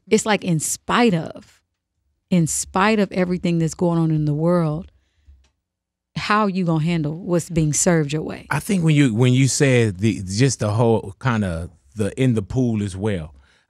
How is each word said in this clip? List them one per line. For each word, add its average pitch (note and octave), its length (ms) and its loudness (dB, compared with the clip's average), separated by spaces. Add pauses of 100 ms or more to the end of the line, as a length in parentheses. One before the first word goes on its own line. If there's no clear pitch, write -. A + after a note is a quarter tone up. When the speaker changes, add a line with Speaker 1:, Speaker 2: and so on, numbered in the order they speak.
Speaker 1:
It's A3 160 2
like, G#3 180 0
in E3+ 160 0
spite G3 540 0
of, - 480 -8 (680)
in E3+ 180 2
spite G#3 520 0
of F#3+ 120 0
everything F3+ 480 -2
that's D#3+ 160 0
going E3+ 240 0
on D#3+ 120 2
in D#3 140 0
the D3 80 0
world, D#3+ 580 -2 (1200)
how G#3 320 0
you F#3+ 180 -2
gonna D#3+ 180 0
handle D#3+ 300 -2
what's E3+ 360 -4
being D#3 240 0
served D#3 400 0
your D#3+ 80 -2
way? - 280 -10
Speaker 2:
I D3+ 100 -2
think F#3 240 -2
when D#3+ 120 4
you, C#3 180 4
when B2 200 4
you C3 140 4
said B2 520 2
the, G2+ 240 0
just G#2 360 0
the G#2 120 -2
whole A2 500 0
kinda F#2 480 -2 (260)
the G#2 260 -4
in C3 140 2
the G#2+ 60 -2
pool A#2 420 -2
as F#2+ 120 -6
well, F#2+ 400 -6 (340)